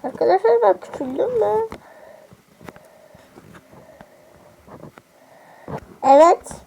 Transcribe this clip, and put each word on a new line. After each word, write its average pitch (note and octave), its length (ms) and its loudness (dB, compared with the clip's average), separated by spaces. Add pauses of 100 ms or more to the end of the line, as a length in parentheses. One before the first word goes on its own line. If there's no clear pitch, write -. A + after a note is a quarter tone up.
Arkadaşlar F#4 480 0 (100)
ben F#4+ 180 2
küçüldüm D4+ 580 -6
mü? G#4+ 300 -2 (4000)
Evet. D4 480 4 (160)